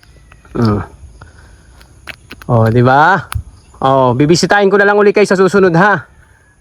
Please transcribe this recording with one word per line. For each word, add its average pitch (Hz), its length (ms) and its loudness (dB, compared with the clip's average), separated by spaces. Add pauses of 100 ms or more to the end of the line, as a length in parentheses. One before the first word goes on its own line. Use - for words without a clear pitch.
(560)
Mm. 110 240 -2 (1700)
Oh, 117 180 0
di 117 140 0
ba? 147 480 2 (480)
Oh, 131 400 0
bibisitahin 180 560 0
ko 202 80 2
na 202 80 2
lang 208 80 0
uli 208 160 2
kayo 202 160 0
sa 196 80 0
susunod, 190 400 0
ha? 190 320 0 (520)